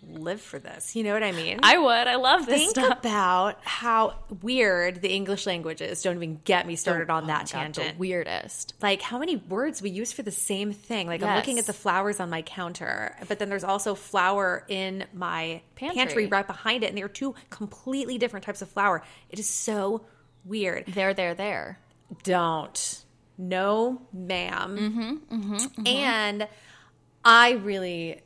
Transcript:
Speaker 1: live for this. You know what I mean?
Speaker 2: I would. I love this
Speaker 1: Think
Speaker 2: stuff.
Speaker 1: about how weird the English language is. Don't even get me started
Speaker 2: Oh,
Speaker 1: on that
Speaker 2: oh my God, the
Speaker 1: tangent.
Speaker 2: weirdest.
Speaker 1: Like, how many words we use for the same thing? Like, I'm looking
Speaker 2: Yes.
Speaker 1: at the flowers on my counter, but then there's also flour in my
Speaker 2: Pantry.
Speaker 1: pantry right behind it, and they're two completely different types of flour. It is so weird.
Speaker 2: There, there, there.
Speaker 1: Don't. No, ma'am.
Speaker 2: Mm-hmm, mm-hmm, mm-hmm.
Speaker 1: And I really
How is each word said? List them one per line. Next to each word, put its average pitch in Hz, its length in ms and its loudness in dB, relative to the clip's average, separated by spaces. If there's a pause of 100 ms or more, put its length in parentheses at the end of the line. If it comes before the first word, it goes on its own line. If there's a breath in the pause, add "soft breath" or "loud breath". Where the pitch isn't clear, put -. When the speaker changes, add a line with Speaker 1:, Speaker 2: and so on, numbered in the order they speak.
Speaker 1:
live 165 360 -8
for - 160 -14
this. - 360 -12
You 226 80 -2
know 208 120 0
what 220 80 0
I 202 100 0
mean? 165 300 -2
Speaker 2:
I 254 160 10
would. 247 280 4
I 247 100 2
love 262 280 6
this 247 140 2
Speaker 1:
Think 330 140 4
Speaker 2:
stuff. 254 260 4
Speaker 1:
about 196 680 2
how 220 520 0 (260)
weird 185 580 2
the 190 80 0
English 196 380 -2
language 165 340 -4
is. 165 220 -6
Don't 180 140 0
even 160 280 -6
get 180 220 4
me 170 100 -6
started 170 320 -2
Speaker 2:
Oh, 165 60 2
Speaker 1:
on 160 140 0
that 147 260 -2
Speaker 2:
oh - 20 -4
my 135 80 -4
God, 151 100 -8
the 160 60 -6
Speaker 1:
tangent. 160 180 -4
Speaker 2:
weirdest. 180 840 -6
Speaker 1:
Like, 196 180 2
how 240 180 -6
many 320 180 -2
words 220 440 -4
we 196 80 -6
use 202 240 -6
for - 100 -10
the 208 80 -6
same 202 440 -2
thing? 202 320 -6
Like, 170 160 -4
I'm 208 140 2
looking 254 200 0
Speaker 2:
Yes. 233 100 0
Speaker 1:
at 208 80 -4
the - 40 -12
flowers 202 420 0
on 240 80 -4
my 165 140 -4
counter, 170 720 -6 (120)
but 202 100 -4
then 202 100 -4
there's 196 160 -4
also 196 300 0
flour 190 760 0
in 190 460 -6
my 165 480 -6 (140)
Speaker 2:
Pantry. 320 200 -6
Speaker 1:
pantry 240 300 0
right 196 200 0
behind 220 380 -2
it, 196 40 0
and 202 100 -6
they're 196 100 -6
two 269 260 -6 (140 loud breath)
completely 254 680 -6
different 226 260 -4
types 208 160 -8
of 190 80 -12
flour. 196 340 2 (280 loud breath)
It 190 80 -10
is 214 100 -4
so 214 560 -2 (400 soft breath)
weird. 196 440 -4
Speaker 2:
There, 190 260 0
there, 180 180 0
there. 185 460 -6 (440)
Speaker 1:
Don't. 170 800 0 (360)
No, 208 600 0 (140)
ma'am. 185 640 -4
Speaker 2:
Mm-hmm, 226 560 -4
mm-hmm, 208 220 -4
mm-hmm. 226 300 -4
Speaker 1:
And 220 640 0 (760 loud breath)
I 233 280 12
really 185 760 -2